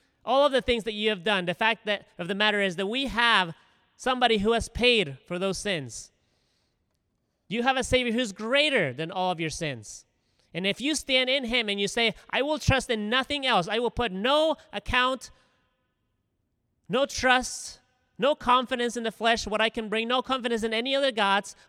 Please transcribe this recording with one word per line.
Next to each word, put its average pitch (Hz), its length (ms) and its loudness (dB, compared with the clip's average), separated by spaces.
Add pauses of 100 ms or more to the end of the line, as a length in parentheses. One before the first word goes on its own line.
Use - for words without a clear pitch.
(240)
all 269 220 4
of 269 60 2
the 254 100 2
things 233 220 0
that 226 80 -4
you 214 160 -2
have 185 160 -2
done, 190 220 0
the 175 80 -2
fact 220 320 0
that, 208 200 -4 (100)
of 170 120 -8
the 196 60 -2
matter 208 260 2
is 190 160 0
that 190 100 -2
we 262 200 -2
have 214 480 2 (420)
somebody 247 420 2
who 214 140 2
has 226 160 0
paid 208 580 2
for 175 100 -8
those 185 220 -2
sins. 151 540 -6 (1400)
You 233 160 -2
have 269 120 2
a 262 60 0
Savior 247 300 2
who's 233 180 0
greater 233 600 2
than 160 180 -6
all 185 220 -2
of 165 80 -6
your 160 100 -4
sins. 131 540 -10 (500)
And 180 120 -4
if 202 140 -2
you 285 140 -2
stand 262 340 0
in 269 160 0
him 226 240 -2
and 202 120 -2
you 202 80 0
say, 233 260 0 (140)
"I 226 140 -2
will 294 160 -2
trust 262 320 0
in 214 180 -2
nothing 269 360 -2
else, 208 220 2
I 220 120 -2
will 240 120 0
put 240 220 -2
no 285 440 2 (160)
account, 254 580 0 (1600)
no 170 180 0
trust, - 760 -2 (360)
no 269 180 2
confidence 247 600 2
in 233 60 -6
the 226 80 -2
flesh, 226 360 0
what 208 140 -2
I 220 100 2
can 220 180 -8
bring, 220 180 -2
no 247 160 0
confidence 233 400 -2
in 226 120 -2
any 254 200 -2
other 277 160 2
gods 202 460 0 (120)